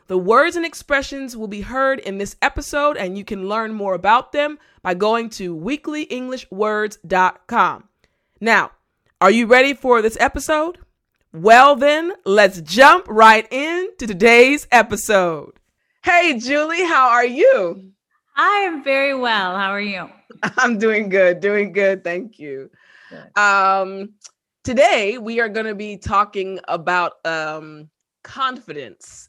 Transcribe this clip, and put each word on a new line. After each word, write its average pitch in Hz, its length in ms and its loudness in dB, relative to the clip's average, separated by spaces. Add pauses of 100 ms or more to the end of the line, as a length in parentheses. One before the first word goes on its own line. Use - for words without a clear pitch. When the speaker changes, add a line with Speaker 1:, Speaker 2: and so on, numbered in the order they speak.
Speaker 1:
the 185 100 -4
words 240 400 2
and 339 80 -4
expressions 277 720 -6
will 220 120 -12
be 202 120 -12
heard 262 380 -4
in 196 200 -10
this 202 220 -10
episode, 285 560 -2
and 190 220 -8
you 202 60 -12
can 190 240 -10
learn 220 260 -6
more 202 200 -6
about 208 380 0
them 294 260 -4 (220)
by 180 140 -4
going 220 360 -2
to 180 240 -10
weekly 294 500 -8
english 254 460 -12
words 214 560 -4
dot 185 400 0
com. 185 380 -2 (560)
Now, 202 300 0 (500)
are 185 100 6
you 233 160 2
ready 262 280 4
for 247 260 0
this 220 180 -2
episode? 302 600 -2 (560)
Well 240 420 6
then, 302 380 0 (100)
let's 196 380 2
jump 262 460 6
right 220 440 6
into 330 540 -6
today's 233 640 4
episode. 202 880 0 (440)
Hey, 349 360 2
Julie, 302 480 -2
how 269 240 2
are 240 160 2
you? 214 640 0 (440)
Speaker 2:
I 370 220 2
am 339 260 -4
very 269 300 0
well. 220 420 -2
How 196 140 -2
are 202 100 -4
you? 202 280 -8 (340)
Speaker 1:
<laughs> - 0 - (160)
I'm 240 200 0
doing 214 300 -2
good, 180 320 2
doing 202 320 -2
good. 190 320 -2
Thank 180 340 -10
you. 135 320 -16 (400)
Speaker 2:
Good. - 300 -8
Speaker 1:
Um, 196 720 0 (480)
today, 254 560 0
we 226 220 -6
are 233 80 -2
gonna 220 260 -6
be 208 220 -12
talking 196 720 -4
about, 175 460 -2 (100)
um, 156 640 -10 (360)
confidence. 180 1040 -12